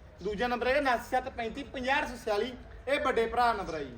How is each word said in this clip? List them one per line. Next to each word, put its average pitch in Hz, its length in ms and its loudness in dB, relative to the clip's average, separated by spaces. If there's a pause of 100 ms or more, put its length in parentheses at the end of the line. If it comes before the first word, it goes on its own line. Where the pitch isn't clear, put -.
(240)
ਦੂਜਾ 208 240 0
ਨੰਬਰ 240 200 0
ਹੈਗਾ 269 120 4
ਉਨਾਸੀ 254 360 2
ਸੱਤ 254 140 0
ਪੈਂਤੀ 233 340 -6
ਪੰਜਾਹ 262 360 0
ਅੱਠ 320 80 0
ਸੌ 247 80 -8 (100)
ਛਿਆਲੀ। 220 280 0 (340)
ਇਹ 269 120 2
ਵੱਡੇ 233 260 4
ਭਰਾ 226 280 4
ਨੰਬਰ 190 200 -4
ਆ 156 60 -4
ਜੀ। 127 180 -8